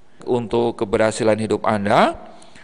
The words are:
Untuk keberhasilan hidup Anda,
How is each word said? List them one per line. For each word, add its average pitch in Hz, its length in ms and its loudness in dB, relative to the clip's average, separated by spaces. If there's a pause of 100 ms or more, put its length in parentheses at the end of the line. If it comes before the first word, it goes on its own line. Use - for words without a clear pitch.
(240)
Untuk 117 560 -2
keberhasilan 110 560 0
hidup 107 320 -2
Anda, 113 560 2 (400)